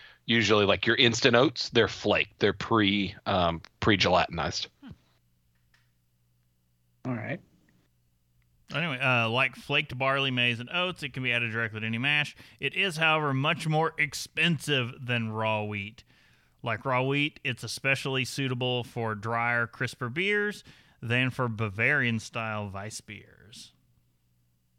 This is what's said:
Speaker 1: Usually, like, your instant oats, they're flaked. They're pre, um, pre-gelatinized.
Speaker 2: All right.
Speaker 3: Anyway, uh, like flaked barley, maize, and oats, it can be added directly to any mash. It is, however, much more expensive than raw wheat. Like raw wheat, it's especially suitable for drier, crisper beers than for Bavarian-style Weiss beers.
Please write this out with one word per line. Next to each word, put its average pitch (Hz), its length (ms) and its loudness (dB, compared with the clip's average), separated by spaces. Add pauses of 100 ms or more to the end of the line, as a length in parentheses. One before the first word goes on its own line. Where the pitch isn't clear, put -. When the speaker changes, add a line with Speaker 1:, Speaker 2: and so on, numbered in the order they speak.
(240)
Speaker 1:
Usually, 107 400 4
like, 95 220 2
your 113 100 4
instant 120 400 4
oats, - 340 2
they're 110 180 4
flaked. - 500 -2
They're 101 160 4
pre, 101 600 2 (120)
um, 87 340 0 (200)
pre-gelatinized. 87 880 2 (2250)
Speaker 2:
All 131 100 -4
right. 113 260 -8 (1300)
Speaker 3:
Anyway, 143 280 -4
uh, 123 260 2
like 127 280 0
flaked 143 420 -2
barley, 135 320 2
maize, 120 300 0
and 123 120 -12
oats, 180 300 -2
it 135 100 -8
can 131 120 -6
be 123 80 0
added 120 180 0
directly 110 300 -4
to 110 60 -4
any 113 120 -2
mash. 147 380 0 (240)
It 139 160 -4
is, 185 220 -2
however, 156 360 2
much 156 320 0
more 156 320 2
expensive 147 960 -2 (100)
than 117 280 -2
raw 110 320 0
wheat. 104 400 -8 (580)
Like 117 220 -4
raw 131 180 2
wheat, 143 400 0
it's 123 220 -6
especially 135 600 -2
suitable 123 600 -2
for 113 320 -4
drier, 117 500 0
crisper - 420 -6
beers 202 540 -2 (400)
than 123 280 0
for 123 180 -2
Bavarian-style 113 1200 -2
Weiss 98 280 -12
beers. - 720 -20 (1080)